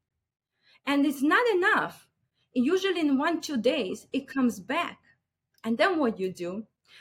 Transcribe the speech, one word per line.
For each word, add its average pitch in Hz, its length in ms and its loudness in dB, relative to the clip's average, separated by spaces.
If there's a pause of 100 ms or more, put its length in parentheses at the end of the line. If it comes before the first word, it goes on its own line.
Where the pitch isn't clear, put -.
(880)
And 285 200 2
it's 285 160 -2
not 381 260 4
enough. 359 600 0 (460)
Usually 349 460 0
in 285 180 2
one, 320 220 0
two 294 180 -6
days, 220 540 -2
it 277 140 -4
comes 247 320 0
back. 285 400 -6 (680)
And 226 140 -2
then 339 200 2
what 226 200 0
you 185 140 -4
do? 180 340 -8 (340)